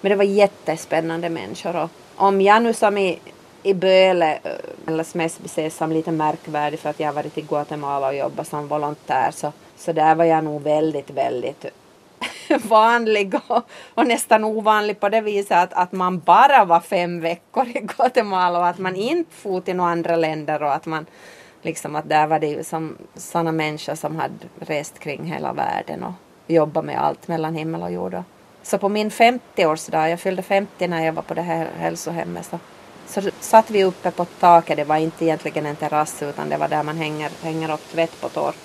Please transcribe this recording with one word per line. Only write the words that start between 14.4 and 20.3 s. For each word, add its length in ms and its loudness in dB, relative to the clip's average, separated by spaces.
ovanlig 560 0
på 80 0
det 120 2
viset 380 0
att, 140 2
att 200 -2
man 260 0
bara 460 8
var 160 4
fem 400 -2
veckor 480 -4
i 120 -6
Guatemala 760 2
och 100 4
att 100 -2
man 180 -4
inte 380 -4
for 260 -4
till 160 -4
några 140 2
andra 260 0
länder 460 -2